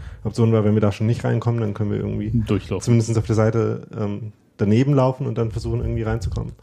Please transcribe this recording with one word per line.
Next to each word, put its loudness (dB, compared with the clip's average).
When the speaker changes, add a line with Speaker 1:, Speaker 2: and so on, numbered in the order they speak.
Speaker 1:
Option 2
war, 4
wenn 4
wir 4
da 4
schon -2
nicht 0
reinkommen, 0
dann -2
können -4
wir -2
irgendwie -4
Speaker 2:
Durchlaufen. -2
Speaker 1:
zumindest 2
auf 0
der 0
Seite, 0
ähm, -6
daneben 4
laufen 2
und -6
dann -2
versuchen, -4
irgendwie -2
reinzukommen. -4